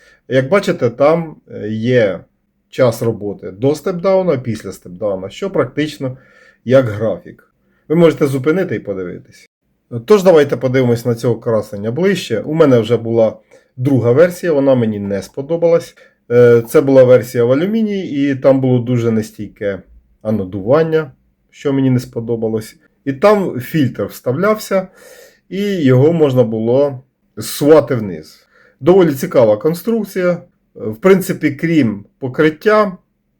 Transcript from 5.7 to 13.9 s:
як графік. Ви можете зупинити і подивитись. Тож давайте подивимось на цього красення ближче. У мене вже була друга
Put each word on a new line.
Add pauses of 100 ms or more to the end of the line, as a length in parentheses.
як
графік. (340)
Ви
можете
зупинити
і
подивитись. (560)
Тож
давайте
подивимось
на
цього
красення
ближче.
У
мене
вже
була (400)
друга